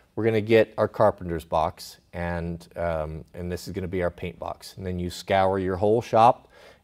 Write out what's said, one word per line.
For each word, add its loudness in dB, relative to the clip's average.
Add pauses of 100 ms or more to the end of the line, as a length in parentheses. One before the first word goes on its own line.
(160)
We're -2
gonna 2
get 4
our 2
carpenter's 0
box, -4 (160)
and, -6 (100)
um, -4 (100)
and -8
this -8
is -12
gonna -6
be -4
our 0
paint -10
box." -12
And -10
then -6
you -6
scour 0
your -2
whole 2
shop, 4 (360)